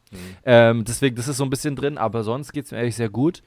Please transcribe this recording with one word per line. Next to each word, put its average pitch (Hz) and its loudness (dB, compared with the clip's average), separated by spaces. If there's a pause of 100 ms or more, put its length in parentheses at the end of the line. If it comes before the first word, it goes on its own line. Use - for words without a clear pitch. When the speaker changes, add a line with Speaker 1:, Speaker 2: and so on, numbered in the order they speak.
(100)
Speaker 1:
Mhm. 98 -18 (280)
Speaker 2:
Ähm, 117 6
deswegen, 120 -2
das 117 -6
ist 143 -6
so 139 -2
ein 135 -4
bisschen 135 -4
drin, 139 -4
aber 113 -2
sonst 120 -6
geht's - -12
mir 117 -10
eigentlich 117 -4
sehr 117 -2
gut. 127 -2